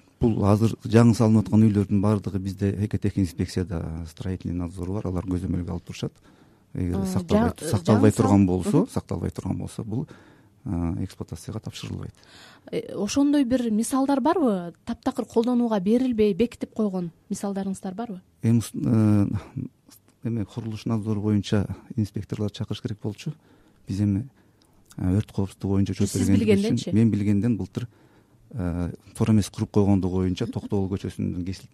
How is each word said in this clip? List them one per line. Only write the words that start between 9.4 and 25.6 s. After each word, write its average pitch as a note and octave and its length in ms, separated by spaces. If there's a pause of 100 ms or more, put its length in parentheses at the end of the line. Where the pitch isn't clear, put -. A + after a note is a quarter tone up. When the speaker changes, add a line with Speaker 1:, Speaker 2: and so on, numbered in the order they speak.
Speaker 1:
болсо, F#2+ 260
бул, A2+ 240 (560)
а, E2+ 300 (100)
эксплуатацияга - 560
тапшырылбайт. - 540 (580)
Speaker 2:
Э, - 240
ошондой C#4+ 480
бир A#3+ 280
мисалдар C4+ 500
барбы? A#3 520 (120)
Таптакыр A#3+ 400
колдонууга A#3 540
берилбей G#3+ 540
бекитип A3+ 400
койгон F#3 380 (180)
мисалдарыңыздар G3 640
барбы? G3 280 (220)
Speaker 1:
Эми, A2+ 180 (120)
э, G#2+ 540 (960)
эме, A2+ 220
курулуш A2+ 400
надзору A2 360
боюнча G#2 440 (320)
инспекторлор G#2 540
чакырыш - 300
керек G#2 200
болчу. A2 320 (540)
Биз F#2+ 120
эми, G#2 300 (680)
э, F#2 200
өрт - 160
коопсуздугу G2 400